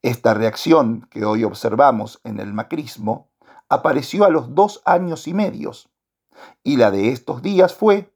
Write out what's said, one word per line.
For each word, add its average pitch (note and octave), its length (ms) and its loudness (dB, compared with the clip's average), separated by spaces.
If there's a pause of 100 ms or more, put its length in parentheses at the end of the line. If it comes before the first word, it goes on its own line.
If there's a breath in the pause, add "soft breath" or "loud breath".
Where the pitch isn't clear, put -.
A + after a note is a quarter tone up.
Esta A#2+ 320 0
reacción A2+ 760 0
que G#2+ 140 -6
hoy A2 180 0
observamos A2 800 0
en G#2 160 -10
el G2+ 140 -10
macrismo A2+ 720 -8 (420 soft breath)
apareció C#3+ 540 0
a G3 60 6
los C#3 260 -2
dos G3+ 300 0
años F3+ 420 -2
y E3 60 -8
medios, F3+ 560 -6 (720 loud breath)
y C3+ 140 0
la A2 120 6
de G2 200 0
estos B2+ 320 -8
días F#3 340 2
fue G3+ 400 2